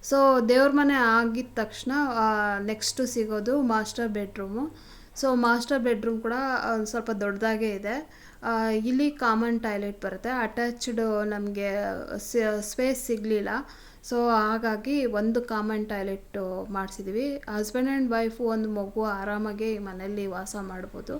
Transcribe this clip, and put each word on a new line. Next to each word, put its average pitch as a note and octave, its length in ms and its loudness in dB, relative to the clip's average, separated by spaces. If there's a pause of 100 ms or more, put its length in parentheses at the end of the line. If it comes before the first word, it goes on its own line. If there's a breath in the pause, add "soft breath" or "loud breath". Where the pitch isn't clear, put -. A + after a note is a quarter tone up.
(100)
So, C4+ 380 6
ದೇವ್ರ C4+ 260 8
ಮನೆ C#4+ 200 6
ಆಗಿದ್ A#3 640 2
ತಕ್ಷಣ, A3 400 -4
ಆ, A3 600 2
ನೆಕ್ಸ್ಟ್ G#3+ 480 -2
ಸಿಗೋದು A3+ 560 0
ಮಾಸ್ಟರ್ A3+ 460 0
ಬೆಡ್‌ರೂಮು. G#3 680 -4 (440 loud breath)
So, C4+ 120 2
ಮಾಸ್ಟರ್ A#3+ 480 4
ಬೆಡ್‌ರೂಮ್ A3+ 400 0
ಕೂಡ, A3+ 120 -2 (300)
ಆ, A3+ 120 0
ಒಂದ್ G#3+ 120 0
ಸ್ವಲ್ಪ A3+ 240 -4
ದೊಡ್ಡದಾಗೇ G#3+ 600 0
ಇದೆ. G#3 380 -4 (340 loud breath)
ಆ, A3+ 260 2
ಇಲ್ಲಿ B3+ 420 2
ಕಾಮನ್ A#3 500 2
ಟಾಯ್ಲೆಟ್ G#3 440 -4
ಬರುತ್ತೆ. F#3+ 240 -6
ಅಟ್ಯಾಚ್ಡ್ A3+ 1000 -2
ನಮ್ಗೆ G3+ 500 -2 (420)
ಸ-, G#3+ 420 0
ಸ್ಪೇಸ್ B3+ 440 -2
ಸಿಗ್ಲಿಲ್ಲ. G#3+ 440 0 (600 loud breath)
So, A#3+ 180 2
ಹಾಗಾಗಿ A3+ 800 2
ಒಂದು A3 360 2
ಕಾಮನ್ G#3+ 440 -2
ಟಾಯ್ಲೆಟ್ G3 840 -6
ಮಾಡ್ಸಿದೀವಿ. G3+ 720 -4 (160)
husband B3+ 420 0
and B3 120 2
wife, A3+ 300 0
ಒಂದು A3 280 0
ಮಗು G#3 340 -2
ಆರಾಮಾಗಿ G#3 680 -2
ಈ G#3 40 -6
ಮನೆಯಲ್ಲಿ G3+ 480 -6
ವಾಸ F#3+ 340 -8
ಮಾಡ್ಬೋದು. F#3 600 -10